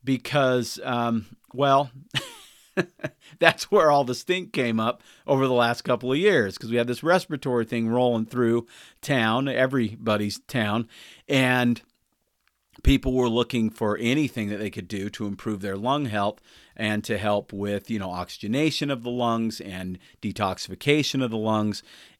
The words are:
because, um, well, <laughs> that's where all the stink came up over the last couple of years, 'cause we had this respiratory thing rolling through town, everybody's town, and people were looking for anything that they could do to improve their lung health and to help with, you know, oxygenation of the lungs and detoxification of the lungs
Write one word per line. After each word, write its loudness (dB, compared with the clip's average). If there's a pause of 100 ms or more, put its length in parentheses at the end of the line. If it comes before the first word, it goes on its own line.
because, 0
um, -2 (180)
well, 4 (840)
<laughs> -8
that's 4
where 6
all 6
the -2
stink -4
came 0
up -2 (240)
over 4
the 4
last 4
couple 0
of 2
years, 4
'cause -8
we 0
had 2
this -4
respiratory 0
thing -2
rolling 2
through 0 (340)
town, 0
everybody's 0
town, -2 (400)
and 2 (1000)
people 4
were 2
looking 0
for -2
anything 0
that -6
they -6
could -12
do -6
to -8
improve -6
their -6
lung -2
health -2 (340)
and -2
to -4
help -2
with, -4
you -4
know, -6
oxygenation -4
of -6
the -6
lungs -2
and -10 (240)
detoxification -2
of -2
the -4
lungs 0 (380)